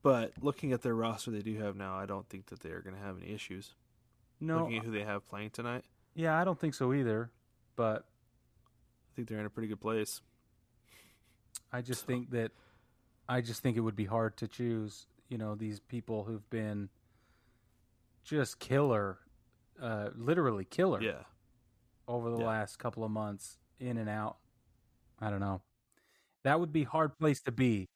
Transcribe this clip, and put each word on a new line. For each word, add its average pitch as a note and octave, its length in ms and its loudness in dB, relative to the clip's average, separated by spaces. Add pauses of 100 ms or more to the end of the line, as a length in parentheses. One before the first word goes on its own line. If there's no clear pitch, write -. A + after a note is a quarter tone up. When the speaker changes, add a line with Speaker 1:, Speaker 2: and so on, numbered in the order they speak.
Speaker 1:
But B2 320 4 (100)
looking C#3 300 0
at A#2 80 0
their A#2 140 0
roster A2+ 360 -2
they G#2 100 -4
do G#2+ 160 -2
have G2+ 180 -2
now, F#2+ 200 -6
I F#2+ 100 -4
don't G2 240 -6
think F#2+ 180 -12
that - 120 -14
they E2+ 120 -10
are F2+ 100 -8
gonna F#2 180 -10
have G2 180 -8
any F2+ 140 -12
issues. G2 420 -10 (680)
Speaker 2:
No. E3 240 0
Speaker 1:
Looking A#2 160 -2
at A2 40 -6
who A#2 80 -4
they G#2 140 0
have G2+ 200 -4
playing G#2 260 -8
tonight. A#2+ 340 -4 (280)
Speaker 2:
Yeah, D#3+ 260 2
I F3+ 40 4
don't F#3 160 2
think D#3 140 0
so B2+ 200 2
either. A#2 380 2 (440)
But A2+ 300 2 (600)
Speaker 1:
I - 480 -20
think A#2+ 140 -4
they're A2 100 -4
in G#2+ 60 -2
a G2+ 40 -4
pretty A2+ 200 -4
good G#2 120 -4
place. A2 400 0 (1500)
Speaker 2:
I B2 100 -4
just B2 200 -4
Speaker 1:
So. - 60 -8
Speaker 2:
think B2 240 -2
that, A2+ 200 0 (800)
I B2 120 4
just A#2 220 -6
think A#2+ 140 4
it A#2 40 2
would A2 140 0
be G#2 100 0
hard A2 320 2
to A2+ 100 -4
choose, A2+ 600 -4 (220)
you A#2+ 80 -6
know, G#2+ 180 -4
these G#2+ 240 -6
people A2+ 460 -4
who've A2 240 -6
been G#2 400 -2 (1300)
just D3 360 0
killer, A2+ 600 4 (600)
uh, G#2+ 360 -2
literally A#2+ 500 2
killer E3 360 2
Speaker 1:
Yeah. F2+ 220 -2 (840)
Speaker 2:
over A#2+ 220 -2
the A#2 100 0
Speaker 1:
Yeah. A#2 80 2
Speaker 2:
last A2 300 -2
couple A2+ 260 -4
of A2 80 -2
months, G#2 460 -4 (220)
in B2 180 -2
and G#2+ 120 -2
out. G#2+ 280 -2 (840)
I A2 100 -2
don't G2+ 120 0
know. G2 200 0 (840)
That D3 160 6
would E3+ 120 0
be D3+ 120 4
a A#2+ 60 0
hard D#3 280 2
place D3+ 260 4
to C3 80 0
be. A#2 440 4